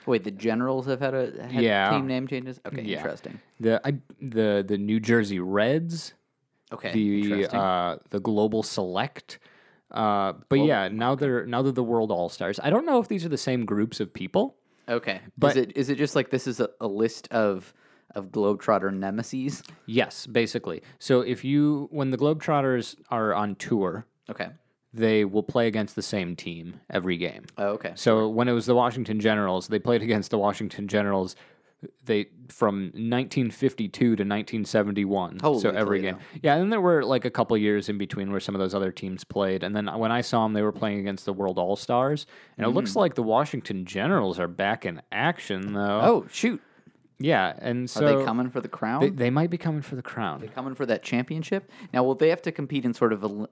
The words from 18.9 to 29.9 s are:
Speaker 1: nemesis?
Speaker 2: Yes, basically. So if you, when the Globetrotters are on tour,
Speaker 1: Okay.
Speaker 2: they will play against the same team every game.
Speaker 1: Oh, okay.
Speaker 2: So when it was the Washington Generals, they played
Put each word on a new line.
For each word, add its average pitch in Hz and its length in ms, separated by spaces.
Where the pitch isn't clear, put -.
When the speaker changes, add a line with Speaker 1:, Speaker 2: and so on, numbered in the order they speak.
Speaker 1:
nemesis? 110 680
Speaker 2:
Yes, - 400
basically. 113 560
So 127 220
if 127 240
you, 147 460
when 139 180
the 131 80
Globetrotters 139 800
are 110 240
on 101 220
tour, 98 500
Speaker 1:
Okay. 87 180
Speaker 2:
they 110 320
will 98 180
play 117 240
against 107 280
the 110 60
same 90 360
team 85 420
every 90 280
game. 85 260
Speaker 1:
Oh, 101 160
okay. 107 220
Speaker 2:
So 110 340
when 117 180
it 123 60
was 117 120
the 123 80
Washington 120 460
Generals, 104 480
they 107 120
played 120 220